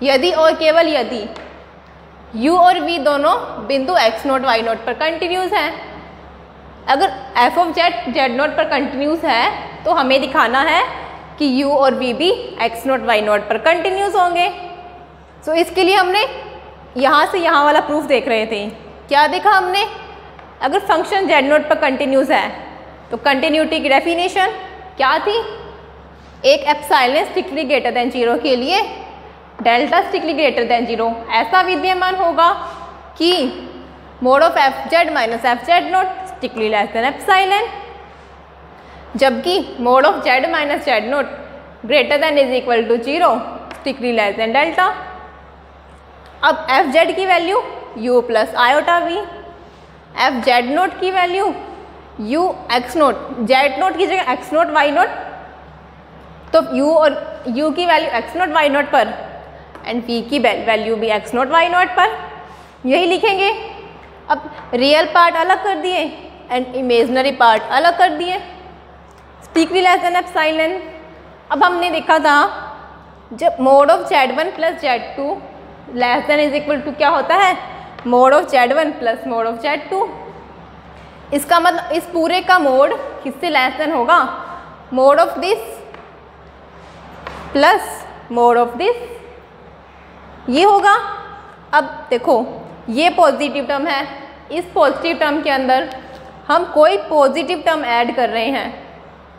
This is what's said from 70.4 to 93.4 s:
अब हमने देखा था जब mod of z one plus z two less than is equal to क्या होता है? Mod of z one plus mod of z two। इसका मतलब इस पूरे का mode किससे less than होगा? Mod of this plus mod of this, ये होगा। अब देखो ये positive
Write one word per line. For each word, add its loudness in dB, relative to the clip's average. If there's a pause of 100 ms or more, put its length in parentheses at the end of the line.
अब 2
हमने 2
देखा 2
था 4 (1000)
जब 0
mod 6
of 0
z 2
one -2
plus -2
z -2 (160)
two -6 (720)
less 0
than 2
is 0
equal -2
to -8
क्या 4
होता 2
है? 4 (480)
Mod 6
of 2
z 4
one 0
plus -4
mod -2
of -8
z -4
two। -2 (1300)
इसका 0
मतलब 0
इस -4
पूरे 0
का 4
mode 4 (300)
किससे -6
less 2
than -2
होगा? 4 (720)
Mod 6
of -2
this -2 (1900)
plus 4 (420)
mod 4
of -4
this, 0 (1500)
ये 4
होगा। 6 (800)
अब 0 (120)
देखो 2 (440)
ये 2
positive 0